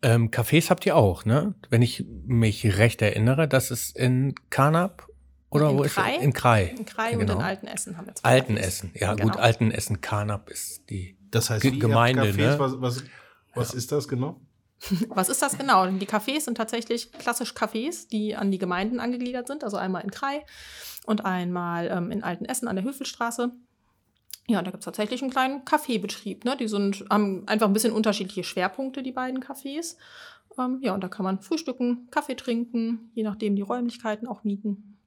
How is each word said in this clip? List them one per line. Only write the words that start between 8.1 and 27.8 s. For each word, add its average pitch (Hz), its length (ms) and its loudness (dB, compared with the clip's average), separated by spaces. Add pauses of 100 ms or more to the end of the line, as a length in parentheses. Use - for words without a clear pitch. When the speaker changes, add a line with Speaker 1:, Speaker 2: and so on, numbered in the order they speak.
Speaker 2:
zwei - 140 0
Speaker 1:
Altenessen, 104 640 2
Speaker 2:
Cafés. - 100 -6
Speaker 1:
ja 101 120 0
Speaker 2:
Genau. 107 180 2
Speaker 1:
gut, - 80 -2
Altenessen, 110 640 2
Karnap 104 480 -4
ist - 400 -12
die 92 280 -8 (140)
Speaker 3:
Das 117 180 0
heißt, 110 120 0
Speaker 1:
Ge-, 131 100 4
Speaker 3:
wie 131 60 -2
ihr - 60 0
habt 117 80 4
Speaker 1:
Gemeinde, 120 320 4
Speaker 3:
Cafés, 104 140 2
Speaker 1:
ne? 139 220 2
Speaker 3:
was, 131 220 0
was, 123 220 -4 (500)
was 120 180 -4
Speaker 1:
Ja. 127 60 -8
Speaker 3:
ist 120 160 -6
das 147 140 -2
genau? 135 340 -4 (400)
Speaker 2:
<laughs> 196 280 -2
Was 185 200 -2
ist - 120 -2
das 285 160 0
genau? 226 300 4
Die 190 180 -2
Cafés 240 360 -2
sind 240 160 -4
tatsächlich 233 560 -4
klassisch 240 400 -4
Cafés, 226 560 -4
die 214 260 -2
an 196 160 0
die 190 60 0
Gemeinden 190 420 -2
angegliedert 247 480 -6
sind, 294 160 -8
also 202 140 -4
einmal 185 260 -4
in 196 80 -6
Krai 277 320 -6 (640)
und 214 180 -2
einmal, 175 680 -2
ähm, 180 220 -2
in 208 120 -4
Altenessen 226 440 -6
an 190 80 -4
der 185 80 -4
Hövelstraße. 247 680 -4 (960)
Ja, 208 120 2
und 170 80 -4
da 185 40 -8
gibt's - 140 -12
tatsächlich 226 380 -4
einen 262 80 -2
kleinen 269 320 -2
Kaffeebetrieb, 226 800 -2
ne? 254 160 -2
Die 233 80 -2
sind, 202 420 0
haben 202 380 2
einfach 220 200 2
ein 196 60 6
bisschen 220 200 2